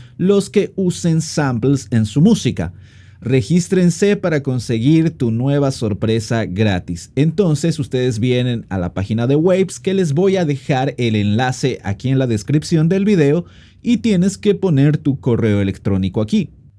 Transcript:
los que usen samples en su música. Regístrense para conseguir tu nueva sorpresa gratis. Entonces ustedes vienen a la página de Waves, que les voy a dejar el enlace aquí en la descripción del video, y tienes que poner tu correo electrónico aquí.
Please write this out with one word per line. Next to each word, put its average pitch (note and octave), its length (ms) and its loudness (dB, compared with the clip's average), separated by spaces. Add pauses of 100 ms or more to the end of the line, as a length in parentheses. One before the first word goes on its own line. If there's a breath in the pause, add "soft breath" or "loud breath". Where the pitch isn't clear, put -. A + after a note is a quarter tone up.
(160 loud breath)
los G3 320 2
que - 280 0
usen F3 440 0
samples C3+ 720 0
en A2 160 2
su C#3+ 160 0
música. A2 500 2 (480 soft breath)
Regístrense F3 960 2
para E3 260 -2
conseguir C3 680 0
tu B2+ 220 -2
nueva C3+ 400 0
sorpresa A2 720 -2
gratis. F2+ 680 -2
Entonces D#3+ 640 0
ustedes B2+ 400 -2
vienen B2 480 -2
a F#2+ 100 -4
la F2 160 -4
página A2 320 -2
de C3+ 80 2
Waves, F3+ 460 0
que F#3+ 140 -2
les F3 200 0
voy F#3+ 220 2
a F3+ 80 0
dejar C#3 520 -2
el A2+ 200 0
enlace A2+ 680 -2
aquí G2 280 -4
en C3+ 100 2
la C3 80 0
descripción D3 600 0
del G3 160 0
video, E3 400 2 (380 loud breath)
y A#3 160 0
tienes G3 400 0
que G3+ 160 2
poner D3+ 420 2
tu C#3 220 -2
correo A2 420 0
electrónico F#2+ 640 -2
aquí. C#3+ 280 -2 (280)